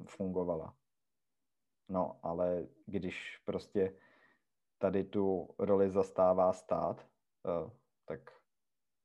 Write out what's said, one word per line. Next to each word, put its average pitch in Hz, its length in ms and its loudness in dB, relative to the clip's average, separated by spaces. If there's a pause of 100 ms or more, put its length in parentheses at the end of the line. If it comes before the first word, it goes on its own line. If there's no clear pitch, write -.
fungovala. 90 680 -2 (1160)
No, 92 340 -2
ale 87 440 -2 (180)
když - 600 -6
prostě 95 520 -2 (800)
tady 95 260 2
tu 95 560 0
roli 98 300 4
zastává 92 640 4
stát, - 540 -4 (400)
eh, 85 240 -4 (340)
tak - 140 -8 (840)